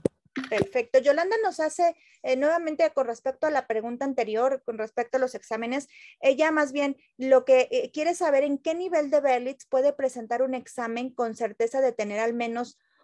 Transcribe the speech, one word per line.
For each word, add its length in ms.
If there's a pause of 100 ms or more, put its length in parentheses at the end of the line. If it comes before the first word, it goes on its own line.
(500)
Perfecto. 500
Yolanda 420
nos 200
hace, 340 (260)
eh, 140
nuevamente 560
con 160
respecto 400
a 40
la 160
pregunta 360
anterior, 600
con 120
respecto 380
a 60
los 120
exámenes, 540 (320)
ella 320
más 220
bien 240 (180)
lo 300
que, 260
eh, 200
quiere 240
saber 280
en 140
qué 180
nivel 340
de 120
Berlitz 440
puede 280
presentar 480
un 120
examen 560
con 260
certeza 440
de 140
tener 260
al 140
menos 440 (260)